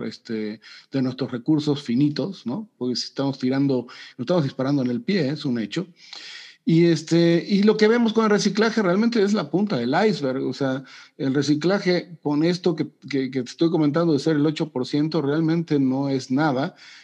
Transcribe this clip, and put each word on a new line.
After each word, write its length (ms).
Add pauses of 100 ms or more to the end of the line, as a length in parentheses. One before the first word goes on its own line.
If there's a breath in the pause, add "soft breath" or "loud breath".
este, 540 (320 loud breath)
de 100
nuestros 300
recursos 500
finitos, 640
¿no? 220 (100)
Porque 160
si 120
estamos 340
tirando, 480 (300 loud breath)
no 40
estamos 220
disparando 380
en 80
el 120
pie, 280
es 140
un 140
hecho. 300 (760 loud breath)
Y, 220
este, 640
y 160
lo 120
que 120
vemos 240
con 120
el 60
reciclaje 520
realmente 380
es 120
la 180
punta 280
del 160 (140)
iceberg. 360
O 80
sea, 320 (320 loud breath)
el 180
reciclaje 880
con 220
esto 320
que, 100 (240)
que, 220
que 100
te 80
estoy 200
comentando 420
de 80
ser 160
el 100
ocho 220
por 180
ciento 360
realmente 580
no 300
es 200
nada 460 (280 loud breath)